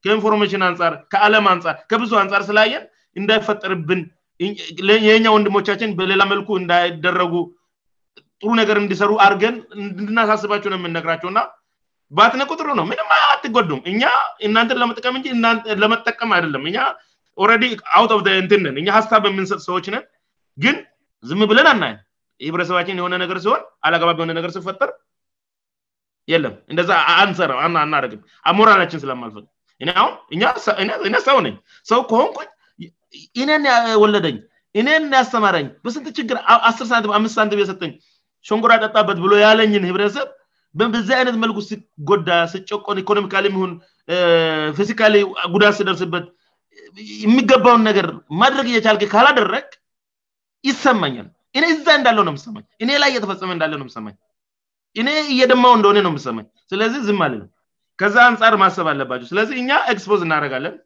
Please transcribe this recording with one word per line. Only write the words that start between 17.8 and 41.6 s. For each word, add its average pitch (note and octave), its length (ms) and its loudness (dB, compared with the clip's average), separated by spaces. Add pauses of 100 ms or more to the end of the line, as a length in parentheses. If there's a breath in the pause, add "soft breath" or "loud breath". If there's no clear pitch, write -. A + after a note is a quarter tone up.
out A3 220 4
of G#3+ 100 2
the F#3+ 120 0
እንትን F#3+ 280 2
ነን። C#3+ 160 -4
እኛ D#3+ 140 -4
ሐሳብ G#3+ 320 2
የምንሰጥ G3 360 -2
ሰዎች F3+ 280 -6
ነን። A3+ 160 -8 (540)
ግን A3+ 180 0 (480)
ዝም D#3+ 200 -2
ብለን A3+ 240 4
አናይም። D3+ 320 0 (420)
ህብረተሰባችን F3 560 -4
የሆነ F3+ 200 -4
ነገር F3+ 220 -6
ሲሆን፣ G#3+ 220 0 (200)
አላግባብ E3 360 0
የሆነ E3 160 -6
ነገር E3 180 -6
ሲፈጠር F#3+ 380 -6 (1400)
የለም። D3 260 -2 (120)
እንደዛ E3+ 320 -4
አ-፣ D#3+ 200 2
አንሰራም፣ E3+ 420 0
አና-፣ E3 220 0
አናደርግም። C3+ 400 -4 (180 soft breath)
አ-፣ E3+ 140 0
ሞራላችን F#3+ 460 4
ስለማልፈቅድ። B2 480 -12 (340)
እኔ C#3+ 120 -6
አሁን G3+ 200 2 (160)
እኛ E3+ 140 -2 (140)
ሰ-፣ - 200 -2
እኔ፣ G3 120 -2 (140)
እኔ G#3 180 -2
ሰው C#4 180 2
ነኝ። B2+ 160 -4 (320 soft breath)
ሰው A#3 160 2
ከሆንኩኝ B3 460 -2 (840)
እኔን D4 300 0
ያወለደኝ፣ G#3 720 2 (380)
እኔን D4 360 2
ያስተማረኝ፣ G#3 560 0 (120)
በስንት A#3+ 340 -10
ችግር A#3+ 300 -6
አ-፣ A3+ 200 6
አስር A#3 240 0
ሳንቲም፣ A3 260 -2
አምስት G#3+ 220 -2
ሳንቲም G#3 260 0
የሰጠኝ፣ F#3 300 -4 (540)
«ሸንኮራ A3+ 340 2
ጠጣበት» G#3+ 400 0
ብሎ F#3+ 180 2
ያለኝን G#3+ 480 4
ህብረተሰብ G3+ 440 -2 (460)
በ-፣ A3 140 0
በዚህ A3+ 260 -2
አይነት B3 220 0
መልኩ A3 240 -2